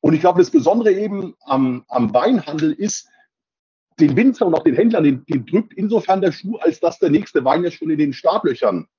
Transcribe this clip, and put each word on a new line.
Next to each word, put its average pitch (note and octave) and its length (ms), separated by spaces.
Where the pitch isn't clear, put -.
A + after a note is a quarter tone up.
Und D3+ 120
ich D#3 80
glaube, F3+ 200
das F3 100
Besondere G3+ 420
eben G3 420
am, C3 420
am B2+ 240
Weinhandel D#3 600
ist, - 360
den C#3+ 160
Winzer A#3 300
und E3 80
auch - 100
den C#3 100
Händlern, G#3 300
den, C3+ 220
den C3+ 200
drückt - 280
insofern G3 460
der F#3 120
Schuh, G#3+ 240
als - 240
dass E3+ 180
der F3 120
nächste D3+ 340
Wein C#3+ 200
ja F3 60
schon D#3+ 200
in D3+ 80
den D3 140
Startlöchern B2+ 760